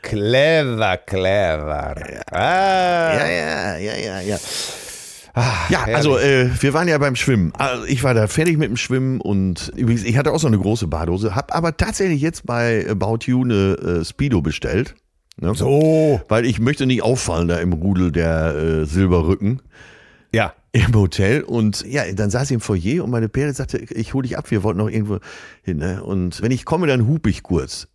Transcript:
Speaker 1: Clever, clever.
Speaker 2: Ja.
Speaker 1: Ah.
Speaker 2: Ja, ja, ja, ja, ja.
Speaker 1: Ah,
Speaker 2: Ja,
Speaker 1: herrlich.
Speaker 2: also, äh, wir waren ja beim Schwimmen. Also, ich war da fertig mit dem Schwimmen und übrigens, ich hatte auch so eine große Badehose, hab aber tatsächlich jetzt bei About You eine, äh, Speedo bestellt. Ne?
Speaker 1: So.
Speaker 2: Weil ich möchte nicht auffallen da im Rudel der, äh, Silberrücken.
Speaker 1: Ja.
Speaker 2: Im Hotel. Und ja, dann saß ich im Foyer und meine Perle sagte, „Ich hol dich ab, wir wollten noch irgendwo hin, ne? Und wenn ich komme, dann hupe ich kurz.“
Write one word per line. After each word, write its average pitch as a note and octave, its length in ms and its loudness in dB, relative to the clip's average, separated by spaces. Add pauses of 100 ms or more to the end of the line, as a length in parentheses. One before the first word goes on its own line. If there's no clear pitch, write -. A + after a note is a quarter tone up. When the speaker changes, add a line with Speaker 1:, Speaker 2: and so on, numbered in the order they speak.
Speaker 1:
Clever, A#2 960 2
clever. D#2+ 1000 -2
Speaker 2:
Ja. - 240 -14 (100)
Speaker 1:
Ah. F3 840 2
Speaker 2:
Ja, D3+ 140 0
ja, D#3 500 -4
ja, G#2 200 -6
ja, G2 240 -6
ja. G2 160 -2 (960)
Speaker 1:
Ah, A#2+ 200 0 (160)
Speaker 2:
Ja, E3 160 2
Speaker 1:
herrlich. A2 100 0
Speaker 2:
also, D3 220 4
äh, B2+ 320 4 (120)
wir C3+ 120 2
waren E3+ 140 2
ja D#3 100 2
beim C3+ 180 0
Schwimmen. G#2 420 2
Also, B2 280 -2
ich B2+ 180 0
war B2+ 120 2
da G#2+ 120 4
fertig D#3+ 300 0
mit C#3+ 120 0
dem A#2 80 -4
Schwimmen C3 440 -2
und F#2+ 540 -2
übrigens, A#2 280 0
ich A#2 140 2
hatte D3 160 2
auch D#3 60 0
so D3+ 80 0
eine A2 100 4
große G2+ 300 0
Badehose, F2 480 -2
hab - 180 -4
aber E3 240 -2
tatsächlich F3+ 440 0
jetzt E3 260 -4
bei A#2 420 0
About G#2+ 360 0
You B2+ 180 2
eine, G2 580 2
äh, E2 40 -4
Speedo B2 360 0
bestellt. D#2 540 -2 (440)
Ne? F#2 140 -2
Speaker 1:
So. D#3 760 4
Speaker 2:
Weil A#2 160 4
ich A2 140 0
möchte C3 280 2
nicht B2 160 2
auffallen F2 440 0
da E2+ 100 2
im F2 160 0
Rudel F2+ 380 2
der, E2 440 0
äh, D#2 300 0
Silberrücken. F#2 760 2 (720)
Speaker 1:
Ja. A2 200 0 (180)
Speaker 2:
Im A#2+ 240 4
Hotel. G#2 480 4
Und G#2+ 440 0
ja, C3+ 160 -2 (100)
dann G2+ 180 0
saß C3+ 180 -2
ich C3 60 0
im A2+ 60 -2
Foyer G#2 420 -2
und A#2+ 80 -4
meine A2+ 180 -2
Perle C#3 240 -2
sagte, C3 240 -6
„Ich A2+ 380 -8
hol C3+ 80 -2
dich B2 160 -6
ab, - 100 -12
wir G2+ 140 0
wollten G#2 160 0
noch G#2+ 100 0
irgendwo G#2 300 -2 (440)
hin, F2 140 -4
ne? F2+ 260 -4
Und F2+ 380 -4
wenn A2+ 100 0
ich B2+ 140 -4
komme, E3 220 0
dann B2 200 2
hupe D3+ 220 0
ich - 140 -4
kurz.“ - 520 -4